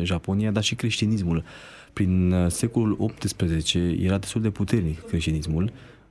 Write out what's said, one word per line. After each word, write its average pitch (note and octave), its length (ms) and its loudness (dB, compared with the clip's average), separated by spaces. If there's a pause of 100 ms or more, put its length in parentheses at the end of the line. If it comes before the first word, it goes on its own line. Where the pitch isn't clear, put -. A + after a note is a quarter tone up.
Japonia, F#2+ 480 0
dar G#2+ 120 2
și A2+ 120 0
creștinismul. G#2 680 0 (480)
Prin, F#2 400 2
uh, F2+ 180 4
secolul A2 480 0
optsprezece F2 1000 0
era F#2 180 2
destul G#2+ 220 -4
de A2 100 0
puternic F#2 500 0
creștinismul, D#2+ 720 -2 (380)